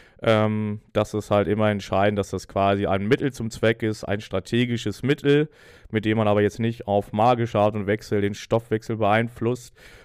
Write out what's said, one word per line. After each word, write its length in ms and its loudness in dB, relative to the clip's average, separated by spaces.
ähm, 600 0
das 200 0
ist 180 -4
halt 160 4
immer 220 2
entscheidend, 500 0
dass 100 -4
das 180 -8
quasi 380 0
ein 220 -2
Mittel 260 0
zum 160 -8
Zweck 340 0
ist, 200 -4
ein 180 -4
strategisches 800 -4
Mittel, 460 2
mit 160 -2
dem 120 2
man 100 2
aber 140 4
jetzt 180 0
nicht 280 -4
auf 240 0
magische 480 2
Art 160 2
und 120 -6
Weise 340 -2
den 120 0
Stoffwechsel 640 -4
beeinflusst 800 -2